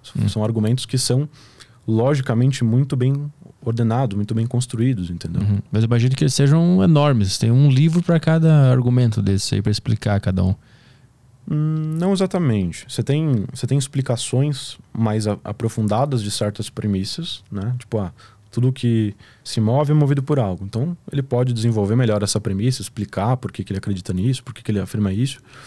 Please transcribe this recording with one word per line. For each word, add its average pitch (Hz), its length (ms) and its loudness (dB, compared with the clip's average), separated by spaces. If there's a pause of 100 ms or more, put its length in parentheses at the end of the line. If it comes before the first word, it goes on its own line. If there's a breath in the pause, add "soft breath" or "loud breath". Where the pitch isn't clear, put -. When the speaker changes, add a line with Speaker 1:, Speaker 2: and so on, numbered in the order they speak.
Speaker 1:
S-, - 160 -20
Speaker 2:
Hum. 104 120 0
Speaker 1:
são 107 160 -2
argumentos 113 400 0
que - 120 -4
são 131 300 0 (580 loud breath)
logicamente 127 800 2
muito 131 320 0
bem 139 360 -2 (320)
ordenados, 117 520 0
muito 104 200 -4
bem 113 100 0
construídos, 120 640 -2
entendeu? - 320 -6
Speaker 2:
Uhum. 101 180 0 (120)
Mas 110 120 2
eu 113 40 0
imagino 120 280 2
que - 80 0
eles 139 100 2
sejam 170 500 4
enormes. 143 540 4
Tem 117 140 2
um 139 180 6
livro 160 320 4
pra 165 180 2
cada 160 520 4
argumento 123 500 2
desse 98 340 0
aí, 98 60 2
pra 104 100 0
explicar 107 480 0
cada 95 240 0
um. 95 120 2 (920 soft breath)
Speaker 1:
Hum, 156 480 -2
não 185 160 0
exatamente. 156 760 -2
Você - 120 -6
tem, 139 520 0
você - 120 -6
tem 135 120 0
explicações 131 1000 -2 (160)
mais 107 340 0
a-, 104 160 -2
aprofundadas 110 800 -2
de 104 100 -6
certas 104 380 -4
premissas, 101 840 -6
né? 101 280 -4
Tipo, - 200 -6
ah, 90 120 -6 (400 loud breath)
tudo 123 200 0
que 113 440 0 (280 loud breath)
se - 180 -4
move 139 300 2
é 151 40 4
movido 139 260 2
por 139 180 0
algo. 98 260 -2
Então, 143 320 -6 (140)
ele 139 100 -2
pode 123 320 0
desenvolver 110 420 0
melhor 110 280 2
essa 101 160 -2
premissa, 104 420 -2
explicar 107 560 -4
por 110 140 -8
que 98 120 -10
que - 80 -10
ele 95 60 -4
acredita 95 360 -6
nisso, 113 300 -2
por - 100 -16
que - 80 -20
que - 100 -6
ele 101 80 0
afirma 95 340 -2
isso. 127 260 -4 (260 loud breath)